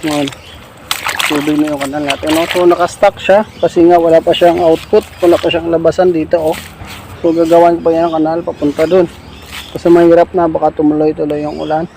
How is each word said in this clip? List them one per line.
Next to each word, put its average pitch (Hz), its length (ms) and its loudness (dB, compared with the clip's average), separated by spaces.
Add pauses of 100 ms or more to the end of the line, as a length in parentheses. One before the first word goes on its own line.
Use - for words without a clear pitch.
Ayan. 147 200 -2 (1000)
Tubig 151 320 -2
na 151 140 -2
yung 139 80 -8
kanal 143 260 -8
natin, 156 240 -6
oh. 165 160 0
So, 180 160 0
nakastuck 175 560 0
siya 202 240 2 (160)
kasi 170 240 2
nga 175 160 4
wala 165 160 4
pa 160 160 0
siyang 175 300 2
output, 165 400 0 (180)
wala 170 160 4
pa 165 140 -4
siyang 165 180 -4
labasan 165 400 0
dito, 160 320 -2
oh. 160 160 -2 (640)
So, 165 160 0
gagawan 170 400 4
ko 165 80 -8
pa 165 80 2
yan 165 160 0
ang 160 80 -4
kanal 160 240 -2
papunta 160 480 -4
dun. 180 160 4 (720)
Kasi 170 180 2
mahirap 170 400 4
na, 170 160 0
baka 156 240 -2
tumuloy-tuloy 151 720 -2
yung 151 180 -10
ulan. 156 240 -4 (120)